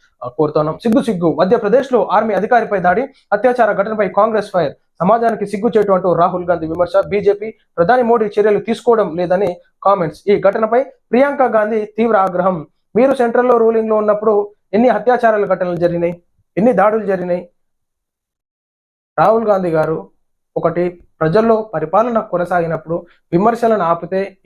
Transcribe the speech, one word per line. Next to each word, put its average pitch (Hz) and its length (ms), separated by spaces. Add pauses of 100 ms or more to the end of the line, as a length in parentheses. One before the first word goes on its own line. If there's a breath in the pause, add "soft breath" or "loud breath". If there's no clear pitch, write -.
(240)
ఆ, 123 40
కోరుతున్నాం. 156 540
సిగ్గు 233 200
సిగ్గు, 175 380
మధ్యప్రదేశ్లో 220 640
ఆర్మీ 214 280
అధికారిపై 202 460
దాడి, 185 280 (240 soft breath)
అత్యాచార 233 400
ఘటనపై 202 360
కాంగ్రెస్ 208 420
ఫైర్. 165 220 (280)
సమాజానికి 220 460
సిగ్గుచేటు 202 460
అంటూ 185 200
రాహుల్ 175 320
గాంధీ 165 220
విమర్శ. 170 260 (160)
బీజేపీ 202 460 (220)
ప్రధాని 226 260
మోడీ 233 220
చర్యలు 208 340
తీసుకోవడం 220 580
లేదని 180 400 (260 soft breath)
కామెంట్స్. 185 460
ఈ 196 120
ఘటనపై 220 420
ప్రియాంక 269 600
గాంధీ 220 420
తీవ్ర 220 320
ఆగ్రహం. 180 500 (300)
మీరు 254 180
సెంట్రల్లో 240 420
రూలింగ్లో 226 400
ఉన్నప్పుడు 208 540 (220)
ఎన్ని 233 160
అత్యాచారాల 220 560
ఘటనలు 180 320
జరిగినాయి, 170 460 (360)
ఎన్ని 240 140
దాడులు 208 340
జరిగినాయి? 180 420 (1700)
రాహుల్ 214 300
గాంధీ 190 220
గారు, 160 400 (460)
ఒకటి 175 460 (180)
ప్రజల్లో 214 420
పరిపాలన 214 580
కొనసాగినప్పుడు 175 840 (260 soft breath)
విమర్శలను 220 500
ఆపితే 180 640